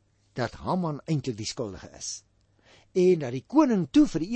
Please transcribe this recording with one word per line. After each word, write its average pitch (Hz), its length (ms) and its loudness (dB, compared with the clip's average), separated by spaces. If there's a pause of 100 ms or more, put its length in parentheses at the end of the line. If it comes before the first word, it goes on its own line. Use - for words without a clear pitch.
(360)
dat 120 280 -4
Haman 156 400 -2
eintlik 139 320 -2
die 104 120 -8
skuldige 101 480 -10
is. - 260 -14 (720)
En 180 260 4
dat 127 160 -4
die 131 120 -8
koning 233 440 2
toe 196 180 6
vir 156 160 -4
die 202 120 -8